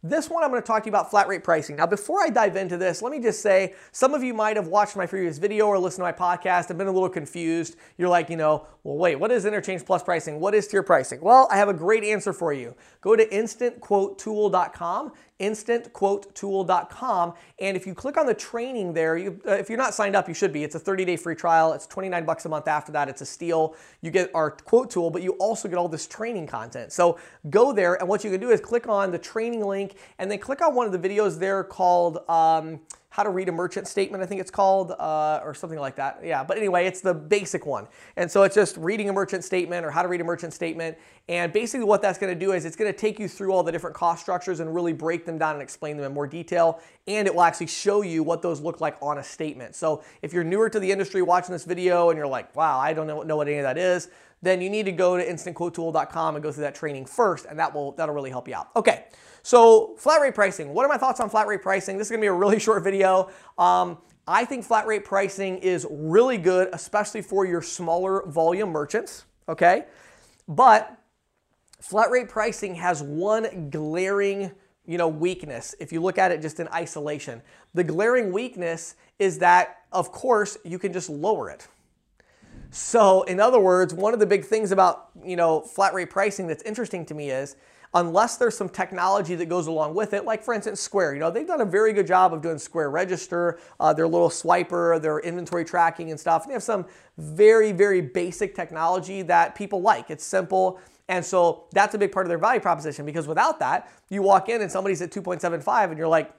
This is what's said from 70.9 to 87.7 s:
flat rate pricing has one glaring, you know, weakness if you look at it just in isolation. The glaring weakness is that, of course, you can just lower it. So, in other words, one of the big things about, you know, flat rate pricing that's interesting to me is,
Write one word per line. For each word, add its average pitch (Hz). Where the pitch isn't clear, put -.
flat 214
rate 247
pricing 214
has 170
one 180
glaring, 190
you 170
know, 170
weakness 156
if 165
you 165
look 185
at 190
it 156
just 156
in 165
isolation. 147
The 175
glaring 208
weakness 180
is 185
that, 175
of 185
course, 214
you 175
can 185
just 180
lower 151
it. -
So, 196
in 185
other 240
words, 180
one 202
of 240
the 208
big 196
things 220
about, 185
you 180
know, 165
flat 190
rate 175
pricing 196
that's 151
interesting 214
to 151
me 147
is, 135